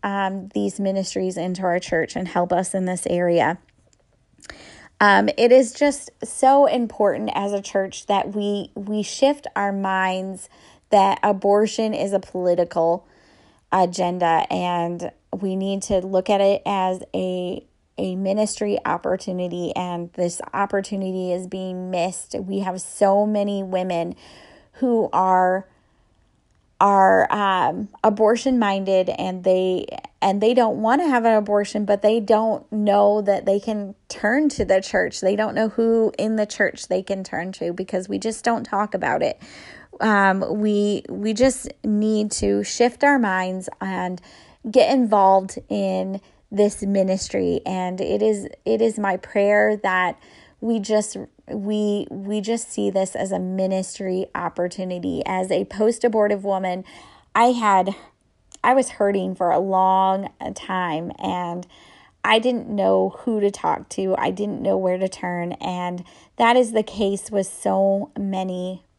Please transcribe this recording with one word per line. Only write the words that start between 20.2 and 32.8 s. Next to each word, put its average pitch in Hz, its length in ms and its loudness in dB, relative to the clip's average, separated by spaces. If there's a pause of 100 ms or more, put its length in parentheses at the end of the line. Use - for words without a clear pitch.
opportunity 190 800 -4
is 185 160 -6
being 185 420 -8
missed. 180 480 -6
We 196 220 -4
have 190 200 -6
so 202 460 2
many 202 380 -2
women 185 500 -2 (600)
who 233 380 0
are, 185 540 2 (1120)
are, 190 540 6
um, 196 560 0 (160)
abortion 226 540 4
minded, 196 500 2
and 185 360 -6
they, 185 420 2 (340)
and 196 220 2
they 220 100 4
don't 220 300 2
want 247 180 4
to 349 80 2
have 247 160 2
an 226 100 6
abortion, 208 520 0
but 202 160 2
they 220 180 4
don't 214 500 2
know 208 520 4